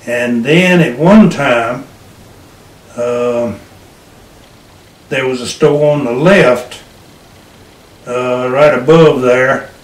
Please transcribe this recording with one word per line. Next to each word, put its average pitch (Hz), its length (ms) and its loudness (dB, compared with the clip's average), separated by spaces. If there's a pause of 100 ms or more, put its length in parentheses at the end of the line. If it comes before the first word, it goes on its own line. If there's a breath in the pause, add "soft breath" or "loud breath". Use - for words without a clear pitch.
And 120 380 -4
then 180 360 2
at 123 180 0
one 190 300 4
time, 123 560 -2 (1120)
um, 120 640 -4 (1500)
there 135 180 -6
was 127 140 -6
a 120 60 -10
store 147 460 0
on 143 120 -2
the 120 80 -4
left, 139 720 0 (1200)
uh, 127 440 -4
right 143 240 2
above 143 480 4
there. 127 480 0 (140)